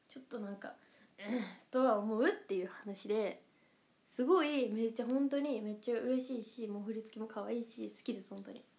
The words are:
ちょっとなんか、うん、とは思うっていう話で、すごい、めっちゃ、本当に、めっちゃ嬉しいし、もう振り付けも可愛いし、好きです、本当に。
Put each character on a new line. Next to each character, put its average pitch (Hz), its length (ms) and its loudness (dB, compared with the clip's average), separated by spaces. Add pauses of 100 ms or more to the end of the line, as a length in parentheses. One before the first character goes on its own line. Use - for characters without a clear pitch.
ち - 80 -16
ょ 262 40 -12
っ - 40 -20
と 240 140 -8
な 202 120 -6
ん 196 60 -8
か、 - 180 -12 (440)
う - 20 -14
ん、 214 220 -2 (260)
と 254 140 4
は 220 160 6
思 214 180 0
う 262 100 6
っ 415 40 6
て - 240 -4
い 180 80 0
う 185 40 -4
話 - 400 -10
で、 208 360 0 (680)
す 254 160 0
ご 339 180 8
い、 277 260 2
め 226 180 2
っ 226 60 0
ち 247 100 -2
ゃ、 - 20 0
本 269 240 2
当 285 100 2
に、 277 220 0
め 208 120 -4
っ 208 60 -8
ち 240 140 -2
ゃ 226 60 0
嬉 254 260 2
し 254 140 -4
い 208 40 -8
し、 220 240 -8
も 202 120 -4
う 202 40 -6
振 220 100 -4
り 220 80 -4
付 - 140 -16
け 220 40 -8
も 220 80 -4
可 202 160 -6
愛 233 180 -2
い 226 40 -6
し、 214 300 -10
好 - 60 -20
き 233 120 -4
で 190 80 -6
す、 - 120 -18
本 196 100 -10
当 - 80 -12
に。 - 120 -14 (160)